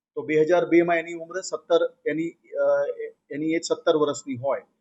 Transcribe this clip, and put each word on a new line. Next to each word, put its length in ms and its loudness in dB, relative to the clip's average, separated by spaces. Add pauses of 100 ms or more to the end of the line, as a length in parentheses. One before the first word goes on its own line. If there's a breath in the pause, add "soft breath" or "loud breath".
(140)
તો 80 -6
બે 200 2
હજાર 240 2
બેમાં 300 4
એની 180 -4
ઉંમર 260 -10
સત્તર, 560 -2 (100)
એની, 240 -2 (200)
અ, 340 0 (460)
એની 220 -4
એજ 120 -2
સત્તર 320 0
વર્ષની 380 -2
હોય, 260 -4 (200)